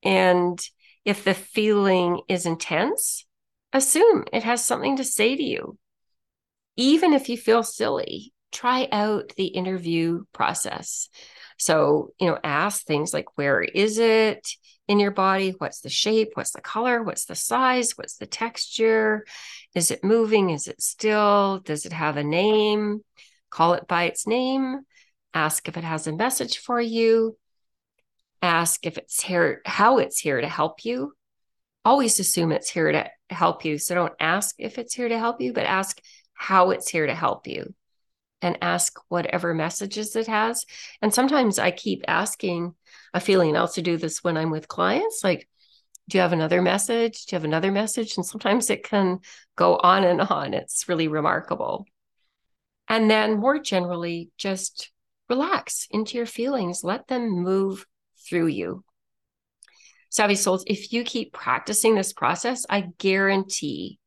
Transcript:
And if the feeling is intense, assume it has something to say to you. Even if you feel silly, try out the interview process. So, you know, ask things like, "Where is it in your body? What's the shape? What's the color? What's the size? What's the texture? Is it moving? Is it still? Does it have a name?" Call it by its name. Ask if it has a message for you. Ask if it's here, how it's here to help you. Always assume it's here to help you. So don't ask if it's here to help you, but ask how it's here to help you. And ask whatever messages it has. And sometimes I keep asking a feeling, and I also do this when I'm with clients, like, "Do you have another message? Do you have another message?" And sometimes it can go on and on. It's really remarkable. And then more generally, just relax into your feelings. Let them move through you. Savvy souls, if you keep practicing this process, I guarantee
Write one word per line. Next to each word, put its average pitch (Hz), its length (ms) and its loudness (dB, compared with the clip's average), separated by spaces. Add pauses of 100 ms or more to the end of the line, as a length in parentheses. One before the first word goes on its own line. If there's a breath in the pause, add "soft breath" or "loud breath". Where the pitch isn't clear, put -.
And 180 560 4 (440 soft breath)
if 202 200 -2
the 196 100 2
feeling 196 920 2
is 180 180 -2
intense, 170 800 -2 (480)
assume 320 580 6
it 220 120 -2
has 240 220 0
something 262 320 0
to 269 60 -4
say 240 320 0
to 294 80 -4
you. - 340 -6 (960)
Even 302 380 4
if 277 140 2
you 240 100 -4
feel 226 260 4
silly, - 720 -4 (180)
try 254 400 0
out 208 440 -2
the 190 120 -2
interview 170 760 -2 (100)
process. - 760 -4 (480 loud breath)
So, 147 600 2
you 185 80 2
know, 160 160 0
ask 156 420 -2
things 151 280 -2
like, - 240 -6
"Where 139 240 2
is 214 380 0
it 220 480 2 (400 soft breath)
in 202 100 4
your 202 140 4
body? 190 460 2
What's - 240 -8
the - 80 -14
shape? 220 440 2
What's - 180 -6
the - 100 -12
color? 240 420 -2
What's - 220 -6
the 170 100 -12
size? 247 640 0
What's - 180 -14
the - 100 -12
texture? 220 1000 0 (500 loud breath)
Is 170 160 0
it - 120 -8
moving? 214 460 4
Is 147 180 -4
it - 140 -12
still? 202 800 2
Does 151 260 -6
it 170 80 -10
have 156 220 -2
a 147 80 -2
name?" 208 800 2 (460 soft breath)
Call 170 240 4
it - 140 -4
by 175 160 0
its - 220 -4
name. 254 540 -2 (540 soft breath)
Ask 156 340 -2
if 160 80 -10
it 170 80 -8
has 160 240 -6
a 156 60 -4
message 240 460 -2
for 240 200 -4
you. 226 580 2 (1040)
Ask 170 440 0
if 160 120 -6
it's - 240 -8
here, 170 440 0
how 233 320 4
it's - 200 0
here 139 220 0
to 139 80 -2
help 160 380 -4
you. 254 280 -6 (680)
Always 240 360 4
assume 170 340 0
it's - 160 -2
here 156 220 0
to 151 180 0 (200)
help 170 360 0
you. 151 120 -2
So 175 180 -4
don't 175 240 0
ask 170 400 0
if - 180 -8
it's 240 160 -8
here 247 160 -4
to 226 100 -2
help 233 220 -4
you, 254 100 -4
but 226 140 -2
ask 190 340 -2 (340 soft breath)
how 190 360 4
it's - 180 -2
here 156 180 0
to 135 80 0
help 165 340 -4
you. - 280 -10 (680)
And 175 200 -2
ask 175 360 -2 (120)
whatever 175 440 -2
messages 196 600 -4
it 226 120 -2
has. 226 380 -2 (360 loud breath)
And 214 120 2
sometimes 254 460 2
I 180 120 2
keep - 360 -6
asking 175 680 -2 (400 loud breath)
a 180 60 0
feeling, 185 300 4
and 151 80 2
I - 40 2
also - 200 -2
do 170 160 0
this 160 260 -6
when 165 140 0
I'm 160 140 -2
with 156 180 -6
clients, 262 560 -2
like, 175 240 -2 (580 soft breath)
"Do - 100 0
you 185 40 6
have 175 100 4
another 170 300 2
message? 220 640 0
Do - 100 -8
you - 20 -2
have 160 60 -4
another 160 280 0
message?" 214 440 -4
And 180 100 -4
sometimes 220 440 0
it - 140 -2
can 190 360 0 (380 loud breath)
go 175 180 6
on 185 300 6
and 175 160 4
on. 151 320 -2
It's - 340 -6
really 160 220 0
remarkable. - 760 -2 (1040)
And 220 240 2
then 214 300 2
more 277 180 2
generally, 175 800 -4
just - 520 -8 (380)
relax 302 640 -2
into 214 240 -4
your 240 100 -4
feelings. 226 560 -4
Let 190 260 -6
them 240 220 -2
move 190 560 -2 (400)
through 165 220 0
you. 104 380 -6 (1200 soft breath)
Savvy 208 260 2
souls, 190 300 0
if - 280 -4
you 233 100 -2
keep 233 300 -8
practicing 208 600 0
this 196 180 -2
process, 240 560 -2
I 190 300 -2
guarantee 190 1080 -2